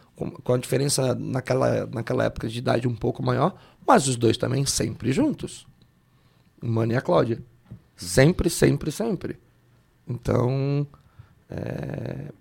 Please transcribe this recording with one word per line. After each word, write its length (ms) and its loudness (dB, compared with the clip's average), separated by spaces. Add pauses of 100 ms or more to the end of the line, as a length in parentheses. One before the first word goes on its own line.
(140)
com, 160 -8
com 220 -4
a 60 2
diferença 560 0
naquela, 720 0
naquela 380 -2
época 240 -4
de 100 -6
idade 280 0
um 80 0
pouco 300 -4
maior, 300 0 (320)
mas 200 6
os 100 0
dois 200 4
também 300 -2
sempre 460 -2
juntos. 540 -2 (960)
O 60 -6
Mano 240 0
e 40 0
a 40 2
Cláudia. 420 2 (540)
Sempre, 540 4
sempre, 420 2
sempre. 460 -4 (680)
Então, 800 0 (640)
é, 800 -8 (100)